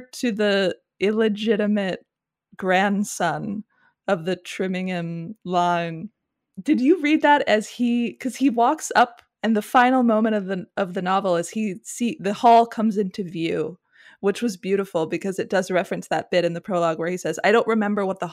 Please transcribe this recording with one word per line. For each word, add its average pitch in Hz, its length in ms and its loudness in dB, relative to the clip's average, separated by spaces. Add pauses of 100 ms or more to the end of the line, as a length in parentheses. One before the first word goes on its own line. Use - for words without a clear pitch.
(200)
to 247 120 0
the 196 440 0 (240)
illegitimate 208 1040 0 (520)
grandson 190 1080 0 (440)
of 165 180 -2
the 180 100 -2
Trimmingham 180 1080 -6
line. 175 680 -2 (520)
Did 247 200 0
you 302 200 4
read 302 200 2
that 294 260 4
as 214 220 2
he, 240 440 -2
'cause - 220 -8
he 269 140 2
walks 240 460 0
up - 260 2 (220)
and 220 120 2
the 208 60 2
final 254 420 4
moment 220 320 2
of 196 120 -2
the, 190 180 -6 (120)
of 190 160 -4
the 190 80 -4
novel 190 340 0
is 175 140 -2
he 214 340 -4
see, - 360 -6
the 196 140 -2
hall 233 320 8
comes 220 320 -2
into 196 260 -4
view, 170 540 -4 (440)
which 202 200 -2
was 220 160 -2
beautiful 190 480 -2
because 185 320 -6
it 165 120 -6
does 185 200 0
reference 180 380 -2
that - 240 -4
bit 175 140 2
in 170 80 -2
the 170 80 -8
prologue 170 360 -2
where 165 120 -4
he 185 80 -4
says, 160 260 -6
"I 190 80 4
don't 226 160 4
remember 208 380 0
what 190 140 -4
the 175 140 -6